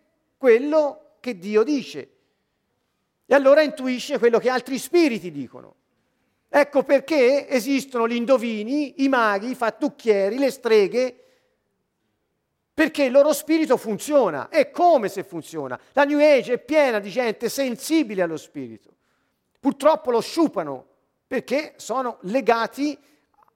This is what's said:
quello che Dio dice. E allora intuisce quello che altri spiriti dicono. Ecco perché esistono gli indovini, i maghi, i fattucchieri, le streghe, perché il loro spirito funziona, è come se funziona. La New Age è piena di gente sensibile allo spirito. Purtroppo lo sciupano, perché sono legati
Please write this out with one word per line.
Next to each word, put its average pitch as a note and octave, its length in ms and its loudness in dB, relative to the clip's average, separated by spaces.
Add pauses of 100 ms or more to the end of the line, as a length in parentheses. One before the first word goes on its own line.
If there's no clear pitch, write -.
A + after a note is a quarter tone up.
(380)
quello C#4 840 2
che A#3+ 180 -8
Dio G#3 240 0
dice. A#3 500 -4 (1160)
E A#3+ 80 4
allora C#4 260 6
intuisce C4 560 -4
quello A#3 220 2
che G3 100 0
altri B3+ 300 -4
spiriti A#3 500 0
dicono. C#3 460 -16 (720)
Ecco C#4+ 340 2
perché C#4 680 2
esistono B3 600 -2
gli A#3 80 -2
indovini, A#3+ 880 -2
i C#4 40 2
maghi, A3+ 440 0
i B3 40 -6
fattucchieri, A3 840 -2
le C#4 100 2
streghe, A3+ 720 0 (1600)
perché D#4 240 0
il B3+ 80 0
loro C#4+ 220 4
spirito D4+ 420 0
funziona, G#3 720 -2
è D4+ 240 0
come D4+ 380 2
se F#3+ 160 -8
funziona. C#3+ 520 -10 (140)
La C#4+ 140 2
New D4 120 -2
Age C#4+ 360 4
è A#3+ 60 -4
piena C#4 400 0
di G3+ 100 -8
gente A#3 400 -4
sensibile B3+ 720 -2
allo E3 160 -2
spirito. A#2+ 580 -16 (640)
Purtroppo C#4 520 -2
lo A#3 100 0
sciupano, E3 640 -4 (420)
perché C4+ 480 -6
sono B3 460 -8
legati A3+ 760 -2 (580)